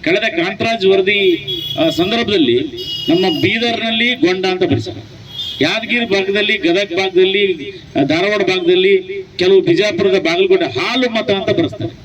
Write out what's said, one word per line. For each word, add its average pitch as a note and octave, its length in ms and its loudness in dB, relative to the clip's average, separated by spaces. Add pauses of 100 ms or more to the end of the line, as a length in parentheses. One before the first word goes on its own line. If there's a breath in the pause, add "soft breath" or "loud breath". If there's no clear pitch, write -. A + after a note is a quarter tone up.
ಕಳೆದ E4 200 0
ಕಾಂತರಾಜ್ A3+ 640 -2
ವರದಿ, F#3+ 600 2 (340)
ಆ, D#3+ 100 2
ಸಂದರ್ಭದಲ್ಲಿ F3 720 0 (500)
ನಮ್ಮ E3 320 2
ಬೀದರ್ನಲ್ಲಿ A3+ 760 -2
ಗೊಂಡ F#3+ 300 0
ಅಂತ F#3 180 0
ಬರ್ತಾರೆ, C3 400 -4 (580)
ಯಾದಗಿರಿ A3 440 0
ಭಾಗದಲ್ಲಿ, G3+ 520 0
ಗದಗ F#3 400 0
ಭಾಗದಲ್ಲಿ, F4+ 720 0
ಆ, - 340 -4
ಧಾರವಾಡ F#3+ 380 0
ಭಾಗದಲ್ಲಿ, F#3 840 2 (120)
ಕೆಲವು F#3 240 6
ಬಿಜಾಪುರದ F3 580 2
ಬಾಗಲಕೋಟೆ F3 460 2
ಹಾಲು A3+ 440 -2
ಮತ A3 220 -2
ಅಂತ G3 180 0 (100)
ಬರ್ಸ್ತಾರೆ. - 320 -4 (140)